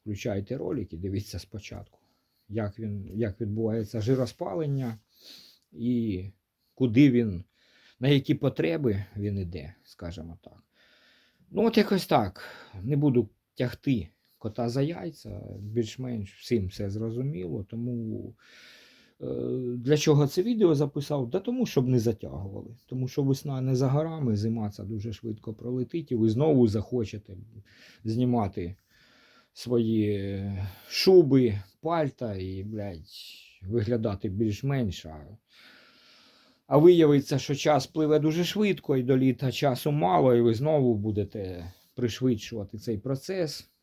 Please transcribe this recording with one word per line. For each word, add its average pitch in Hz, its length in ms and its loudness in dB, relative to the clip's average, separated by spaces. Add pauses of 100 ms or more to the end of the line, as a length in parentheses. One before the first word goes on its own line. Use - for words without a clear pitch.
Включайте 104 560 -6
ролики, 107 400 -6
дивіться 98 420 -6
спочатку, - 600 -16 (500)
як 104 300 -4
він, 104 360 -6
як 104 260 -2
відбувається 110 600 -2
жироспалення 135 960 -2 (760)
і 113 520 -2 (500)
куди 131 360 6
він, 110 340 2 (560)
на 127 80 2
які 139 260 4
потреби 139 680 0 (120)
він 101 220 -2
іде, 85 360 -8 (100)
скажімо 85 600 -12
так. - 180 -20 (880)
Ну, 196 160 2
от 226 100 2
якось 208 300 2
так. 117 380 0 (380)
Не 135 140 0
буду 127 320 2 (260)
тягти 123 540 -2 (300)
кота 117 300 -6
за 127 140 -2
яйця, 151 600 -8 (160)
більш-менш 110 760 -6
всім 110 320 -2
все 98 240 -6
зрозуміло, 120 800 -6
тому, 113 640 -8 (840)
е, 139 60 -10 (500)
для 127 200 2
чого 147 300 6
це 180 160 -2
відео 214 320 4
записав? 139 560 -2
Да 185 100 -2
тому, 240 260 -2
щоб 127 220 2
не 127 100 4
затягували. 101 760 -4 (100)
Тому 127 220 -6
що - 140 -2
весна 135 380 -2
не 131 160 0
за 131 120 2
горами, 147 480 0
зима 110 340 -2
ця 101 140 -14
дуже 110 280 -8
швидко 107 420 -10
пролетить, 123 580 -6
і - 20 -2
ви 110 160 4
знову 127 380 6
захочете 104 680 -4 (680)
знімати 110 720 -2 (760)
свої 104 880 0 (460)
шуби, 135 680 6 (220)
пальта 147 540 -4
і, 95 300 -8
блядь, 101 440 -10 (540)
виглядати 110 680 -2
більш-менш. 110 800 -2
А, 78 200 -14 (1400)
а 135 120 6
виявиться, 151 600 8
що 143 160 -2
час 139 320 2
пливе 151 320 2
дуже 156 260 0
швидко, 190 520 0
і 127 60 0
до 123 140 4
літа 131 360 2
часу 143 400 0
мало, 151 420 4
і 120 60 6
ви 117 140 6
знову 135 400 2
будете 98 800 -4 (220)
пришвидшувати 113 840 -4
цей 110 200 -4
процес 147 720 -6 (120)